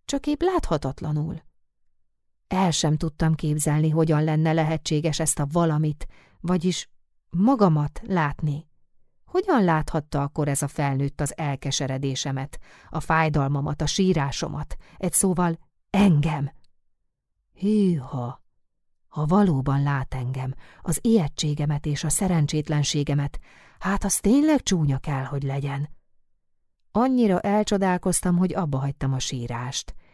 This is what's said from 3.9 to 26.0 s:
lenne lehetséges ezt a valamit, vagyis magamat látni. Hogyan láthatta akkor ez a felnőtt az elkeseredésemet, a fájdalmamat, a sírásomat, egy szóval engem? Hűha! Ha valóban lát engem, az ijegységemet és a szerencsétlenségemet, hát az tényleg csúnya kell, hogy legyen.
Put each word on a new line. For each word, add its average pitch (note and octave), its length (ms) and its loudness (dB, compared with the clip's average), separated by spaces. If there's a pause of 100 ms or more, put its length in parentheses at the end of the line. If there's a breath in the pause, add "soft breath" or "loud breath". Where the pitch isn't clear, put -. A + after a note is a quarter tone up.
lenne D#3 300 2
lehetséges D#3+ 680 0
ezt - 200 -2
a C#3+ 120 -2
valamit, D#3 560 0 (320 soft breath)
vagyis F3 500 -2 (400)
magamat F3+ 800 2
látni. D3+ 600 -2 (640)
Hogyan F4 320 2
láthatta D#3 580 0
akkor C#3+ 260 -2
ez C#3 140 -2
a D3 60 -2
felnőtt C#3 540 -2
az C#3+ 160 -4
elkeseredésemet, C3+ 1200 -4 (300 soft breath)
a E3 100 -6
fájdalmamat, D3 840 0
a D3 40 0
sírásomat, D3 920 0 (200 soft breath)
egy F3+ 160 -4
szóval F3 460 0 (300)
engem? D#3 600 2 (1040)
Hűha! E3+ 880 0 (640)
Ha D3+ 180 -4
valóban D3 580 2
lát C#3 300 -2
engem, C3 400 -6 (280 soft breath)
az - 200 -2
ijegységemet D3+ 840 0
és D3 180 -2
a D#3+ 60 -2
szerencsétlenségemet, D3 1300 0 (400 soft breath)
hát G3 240 -2
az G3 160 -2
tényleg C#4+ 420 4
csúnya D3 360 0
kell, C#3 260 -4
hogy C#3 200 -6
legyen. C#3 460 -4 (1000)